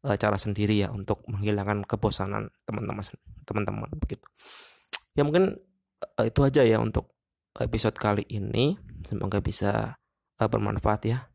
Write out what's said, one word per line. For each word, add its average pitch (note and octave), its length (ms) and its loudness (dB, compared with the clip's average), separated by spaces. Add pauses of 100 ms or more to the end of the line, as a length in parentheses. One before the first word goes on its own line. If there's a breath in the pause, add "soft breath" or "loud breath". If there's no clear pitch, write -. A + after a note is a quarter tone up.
eh, G#2 160 0
cara G#2 160 2
sendiri G#2 480 2
ya G2 80 -2
untuk G#2 400 -4
menghilangkan G2+ 560 -2
kebosanan G#2 640 -2 (160)
teman-teman G#2 340 -6
sen-, - 220 -14 (240)
teman-teman G#2 480 -4
begitu. - 320 -6 (880 loud breath)
Ya C#3+ 80 4
mungkin, F3 320 2 (640)
eh, A2+ 80 4
itu C#3 160 4
aja C#3 240 6
ya A2 160 6
untuk - 320 -4 (400)
episode A2+ 400 0
kali G#2 320 0
ini. A2 480 0 (320)
Semoga G2+ 320 -2
bisa, G#2 560 -2 (420)
eh, A2 140 0
bermanfaat G#2 560 0
ya. B2 280 -4